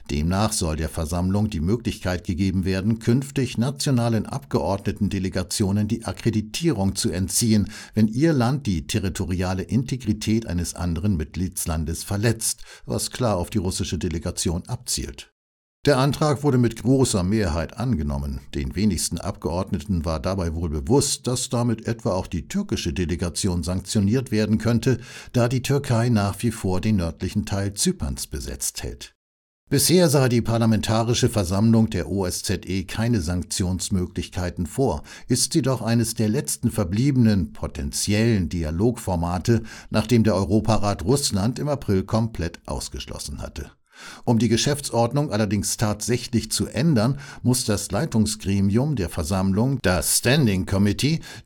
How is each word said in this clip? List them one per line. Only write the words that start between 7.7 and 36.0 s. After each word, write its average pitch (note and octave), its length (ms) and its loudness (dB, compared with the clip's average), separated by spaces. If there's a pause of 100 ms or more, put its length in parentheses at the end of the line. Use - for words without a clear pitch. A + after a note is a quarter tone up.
wenn A2 120 4
ihr C3+ 260 2
Land C3+ 360 0
die E2 180 0
territoriale F#2 800 -2
Integrität A2 840 0
eines F2 300 -4
anderen F2 400 0
Mitgliedslandes D#2+ 880 -4
verletzt, A2 580 -2 (240)
was - 240 -4
klar A2 260 0
auf F2 140 -4
die G#2+ 80 -2
russische F#2 400 -2
Delegation B2 680 -2
abzielt. - 640 -8 (540)
Der C#3 140 4
Antrag C#3 460 0
wurde C3+ 140 4
mit A#2 220 2
großer B2 440 4
Mehrheit F2 520 0
angenommen. C#2+ 640 -2 (160)
Den C#2 220 -4
wenigsten F2+ 420 0
Abgeordneten F2 840 -4
war D#2+ 160 -2
dabei F#2 340 -2
wohl E2+ 160 -2
bewusst, D#2 560 0
dass B2 220 -2
damit A#2+ 400 -2
etwa A2+ 240 -2
auch F#2 160 -2
die D#2 180 -6
türkische G3 460 -4
Delegation F2 720 -2
sanktioniert G2+ 680 0
werden G#2+ 280 2
könnte, A#2 420 2 (320)
da A#2+ 160 4
die B2+ 120 -2
Türkei B2 480 2
nach G2+ 320 2
wie A#2 120 0
vor F#2 280 -2
den A2 140 2
nördlichen F2+ 520 -2
Teil G2 280 -2
Zyperns - 540 -2
besetzt - 560 -8
hält. - 320 -12 (540)
Bisher D#3+ 380 6
sah C3 200 6
die A#2+ 120 4
Parlamentarische A2+ 880 2
Versammlung A2 640 4
der E2+ 180 -2
O F#2+ 180 0
S - 180 -4
Z - 200 -2
E F#2 200 -2
keine A2 360 0
Sanktionsmöglichkeiten F2+ 1500 -2
vor, A2 360 0 (240)
ist - 260 0
sie E3 100 2
doch C3 200 0
eines A2+ 320 2